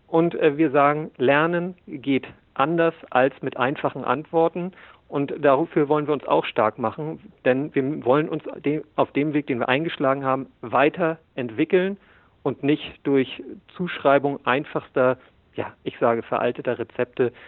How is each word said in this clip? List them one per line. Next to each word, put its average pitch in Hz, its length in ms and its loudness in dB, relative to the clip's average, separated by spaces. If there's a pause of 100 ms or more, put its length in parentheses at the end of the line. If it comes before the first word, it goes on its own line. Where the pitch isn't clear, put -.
Und, 170 260 2
äh, 143 240 2
wir 156 140 2
sagen, 147 460 2
Lernen 165 580 2 (100)
geht 131 420 -4 (280)
anders 165 400 2 (160)
als 131 320 2
mit 135 140 -6
einfachen 135 460 -4
Antworten. 165 680 -2 (360)
Und 143 320 -4
dafür 147 480 2
wollen 151 200 0
wir 151 60 0
uns 139 120 -6
auch 156 200 2
stark 110 340 0
machen, 151 400 -6 (260)
denn 135 300 0
wir 139 280 -2
wollen 147 240 2
uns 156 160 -6 (220)
de-, 147 180 -2 (120)
auf - 160 0
dem 147 220 -2
Weg, 151 140 -2
den 123 120 -2
wir 127 100 -4
eingeschlagen 139 560 0
haben, 131 220 -2 (140)
weiterentwickeln 156 1400 0 (460)
und 131 200 -4
nicht 147 400 -2
durch 139 400 0 (320)
Zuschreibung 143 720 0
einfachster, 127 720 0 (360)
ja, - 200 -8 (100)
ich - 160 -8
sage 117 220 2
veralteter 123 560 -4
Rezepte, 120 540 -2 (160)